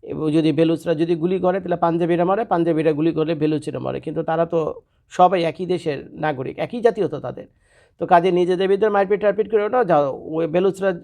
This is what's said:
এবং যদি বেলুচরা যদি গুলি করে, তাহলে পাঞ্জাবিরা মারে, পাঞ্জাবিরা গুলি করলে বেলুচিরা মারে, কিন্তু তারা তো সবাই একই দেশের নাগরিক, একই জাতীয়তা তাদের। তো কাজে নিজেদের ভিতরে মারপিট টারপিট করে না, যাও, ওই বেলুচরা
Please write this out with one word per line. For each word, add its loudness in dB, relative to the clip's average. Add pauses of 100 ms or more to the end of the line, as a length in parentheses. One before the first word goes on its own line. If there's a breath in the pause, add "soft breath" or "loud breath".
এবং -4
যদি 2
বেলুচরা 0
যদি 0
গুলি -2
করে, 0
তাহলে -4
পাঞ্জাবিরা 0
মারে, 0
পাঞ্জাবিরা 2
গুলি 0
করলে -2
বেলুচিরা -2
মারে, -4
কিন্তু -6
তারা 0
তো -2 (280)
সবাই 4
একই -2
দেশের -4
নাগরিক, -4
একই -6
জাতীয়তা 0
তাদের। -12 (520 soft breath)
তো -4
কাজে 4
নিজেদের 2
ভিতরে 2
মারপিট 0
টারপিট 0
করে 2
না, 2
যাও, 2
ওই -4
বেলুচরা 0 (120)